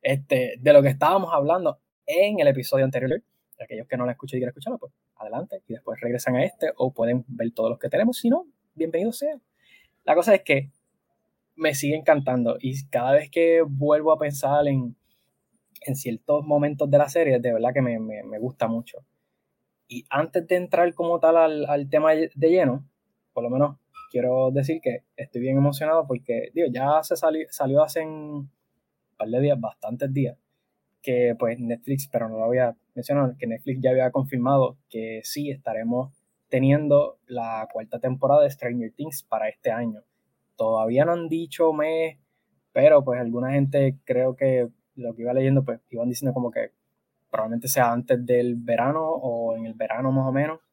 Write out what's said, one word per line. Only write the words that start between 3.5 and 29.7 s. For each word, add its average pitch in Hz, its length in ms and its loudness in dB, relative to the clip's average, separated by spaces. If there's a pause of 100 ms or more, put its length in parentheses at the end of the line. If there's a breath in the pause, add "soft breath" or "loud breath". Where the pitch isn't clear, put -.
Aquellos 110 300 -12
que 127 80 -6
no 123 80 -2
la 123 80 -2
escuchan 135 240 -10
y 123 40 -2
quieren 123 100 -4
escucharlo, 214 280 -10
pues - 140 -18 (240)
adelante, 127 500 -10
y 113 60 -10
después 113 260 -10
regresan 123 380 -2
a 135 80 2
este, 165 320 -4
o 131 160 -2
pueden 120 340 -2
ver 117 260 -6
todos 113 180 -2
los 143 80 -8
que 123 100 -8
tenemos, 226 300 0
si 240 100 -2
no, 330 180 0 (280)
bienvenido 165 380 -2
sea. 285 260 -6 (680 soft breath)
La 151 100 2
cosa 196 200 4
es 190 80 2
que 139 280 0 (840)
me 156 200 -2
sigue 143 220 -2
encantando, 139 640 0
y 135 300 -6
cada 127 220 0
vez 143 180 2
que 165 360 4
vuelvo 151 460 2
a 156 60 2
pensar 147 500 0
en, 127 260 -2 (840)
en 135 160 -6
ciertos 147 480 -4
momentos 147 460 0
de 143 80 4
la 143 100 4
serie, 143 300 2
de 120 160 0
verdad 117 180 0
que 135 80 0
me, 120 180 -2
me, 110 260 -10
me 107 140 -12
gusta 120 300 -4
mucho. 117 300 -8 (880)
Y 123 220 -14
antes 160 360 -2
de 180 100 2
entrar 175 360 2
como 170 260 -2
tal 165 200 4
al, 156 260 2
al 143 240 -2
tema 151 240 4
de 160 180 0 (200)
lleno, 143 360 2 (460)
por 120 100 -4
lo 120 60 -4
menos 139 300 0 (320 loud breath)
quiero 127 400 0
decir 143 320 -2
que 120 220 -4 (120)
estoy 120 240 -10
bien 131 160 0
emocionado 147 500 2
porque, 120 460 -6
digo, 165 180 0
ya 139 320 0
se 165 140 -4
sali-, 160 320 -2
salió 139 340 2
hace 156 220 -2
un 151 460 -12 (680)
par 107 120 -6
de 120 120 0
días, 143 180 2
bastantes 117 540 -6